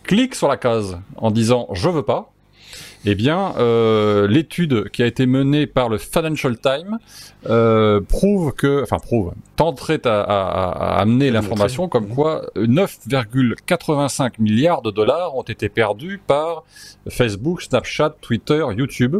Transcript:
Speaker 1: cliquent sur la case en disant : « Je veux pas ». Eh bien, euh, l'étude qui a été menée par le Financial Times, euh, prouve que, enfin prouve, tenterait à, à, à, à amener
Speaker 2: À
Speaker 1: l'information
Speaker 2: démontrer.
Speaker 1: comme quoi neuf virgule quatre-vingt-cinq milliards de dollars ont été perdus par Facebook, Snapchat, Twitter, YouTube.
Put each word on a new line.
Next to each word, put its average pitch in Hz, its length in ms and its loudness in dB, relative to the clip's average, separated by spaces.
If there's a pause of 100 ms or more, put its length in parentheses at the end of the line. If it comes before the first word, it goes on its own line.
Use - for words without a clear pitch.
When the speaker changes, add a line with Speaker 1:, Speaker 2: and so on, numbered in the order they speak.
Speaker 1:
cliquent 254 320 0
sur 156 140 0
la 131 80 0
case 107 400 -2 (180)
en 110 160 0
disant : « 117 400 2
Je 95 180 -2
veux 160 140 0
pas ». 156 300 -2 (720)
Eh 104 100 2
bien, 156 420 0
euh, 110 720 4
l'étude 131 600 0
qui - 120 -4
a 120 40 4
été 123 220 0
menée 139 380 2
par 127 220 0
le 110 100 -2
Financial 151 600 -2
Times, 170 380 -4 (500)
euh, 110 540 4
prouve 185 520 0
que, 139 300 0
enfin 101 140 -4
prouve, 98 340 -2 (240)
tenterait 151 500 0
à, 110 140 2
à, 101 220 2
à, 90 560 -2
à 90 40 4
amener 123 280 4
Speaker 2:
À - 20 0
Speaker 1:
l'information 107 560 0
Speaker 2:
démontrer. 143 200 0
Speaker 1:
comme - 80 -10
quoi 151 260 0 (160)
neuf 127 400 2 (100)
virgule 120 480 -2 (100)
quatre-vingt-cinq 143 720 -2
milliards 110 420 2
de 110 100 -4
dollars 135 460 0
ont 123 60 -6
été 107 260 -6
perdus 117 560 -2
par 156 380 0 (440)
Facebook, 123 540 -2
Snapchat, 147 580 -2
Twitter, 151 460 0 (100)
YouTube. 127 440 0